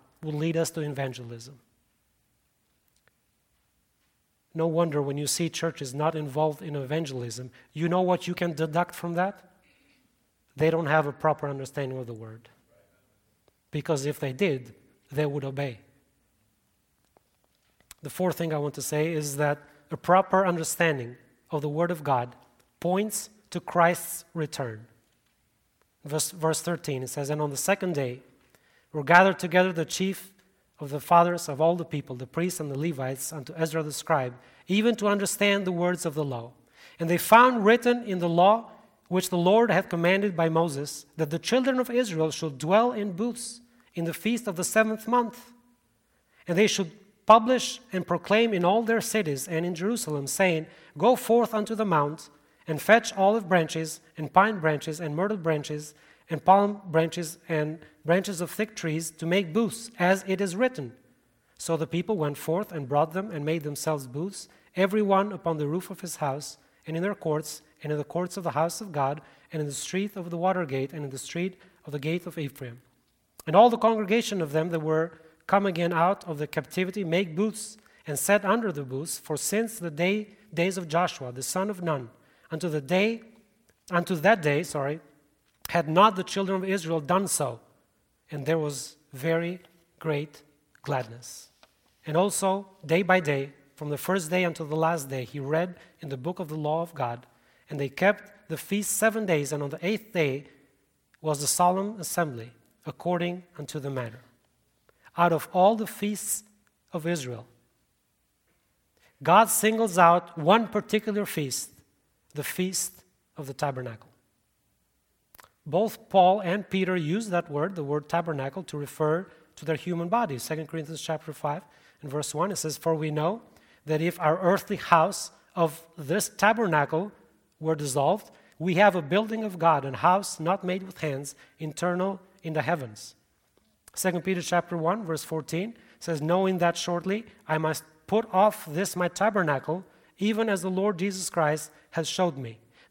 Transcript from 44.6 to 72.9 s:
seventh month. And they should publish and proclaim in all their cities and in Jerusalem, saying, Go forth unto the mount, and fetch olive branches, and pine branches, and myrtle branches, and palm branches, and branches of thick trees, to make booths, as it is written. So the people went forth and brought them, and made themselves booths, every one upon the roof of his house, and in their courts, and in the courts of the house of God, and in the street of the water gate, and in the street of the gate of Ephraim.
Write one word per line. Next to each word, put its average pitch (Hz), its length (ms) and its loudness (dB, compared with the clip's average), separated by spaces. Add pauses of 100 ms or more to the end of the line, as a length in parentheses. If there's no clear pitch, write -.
seventh 220 440 0
month. 233 440 -2 (960)
And 170 100 0
they 214 100 6
should 180 240 -2 (340)
publish 233 540 6 (140)
and 185 140 -2
proclaim 202 460 2
in 175 120 2
all 208 160 4
their 226 200 0
cities 160 460 -2
and 170 180 -2
in 180 100 -4
Jerusalem, 156 520 -4
saying, 165 380 2 (320)
Go 226 180 4
forth 233 380 2
unto 214 220 -2
the 214 100 0
mount, 156 440 0 (380)
and 156 140 -2
fetch 226 360 6
olive 196 300 4
branches, 160 540 0 (160)
and 147 160 -8
pine 202 260 6
branches, 156 400 -2
and 151 160 -6
myrtle 202 220 -2
branches, 151 560 -4 (360)
and 160 160 -6
palm 202 400 6
branches, 160 520 0 (120)
and 156 300 -2 (260)
branches 185 340 2
of 170 100 -4
thick 214 260 -4
trees, 160 360 -4
to - 140 -10
make 175 260 0
booths, 208 480 -2
as 190 260 4
it 190 140 -2
is 185 160 -2
written. 196 380 -4 (640)
So - 180 -4
the 156 100 -2
people 175 300 -2
went 147 220 -2
forth 180 340 -2
and 147 160 -8
brought 147 240 2
them, 196 180 -6
and 156 140 -6
made 156 200 -2
themselves 147 440 -4
booths, 156 400 -8 (280)
every 196 260 2
one 196 320 2
upon 165 240 -2
the 147 100 -2
roof 175 220 -6
of 185 120 -14
his 175 160 -10
house, 143 400 -6 (300)
and 160 80 -6
in 165 80 -2
their 202 120 -2
courts, 156 460 -4 (220)
and 147 80 -4
in 151 60 -2
the 147 60 -4
courts 175 340 -6
of 185 60 -10
the 160 80 -2
house 156 280 0
of 202 120 -12
God, 147 300 -2 (300)
and 160 80 -6
in 147 80 -4
the 139 60 -8
street 196 420 -6
of 175 140 -10
the 170 80 -6
water 180 280 0
gate, 135 280 -4
and 151 100 -8
in 139 60 -6
the 135 80 -12
street 180 420 -6 (260)
of 147 60 -14
the 147 80 -6
gate 160 260 -4
of 170 120 -12
Ephraim. 131 440 -10 (640)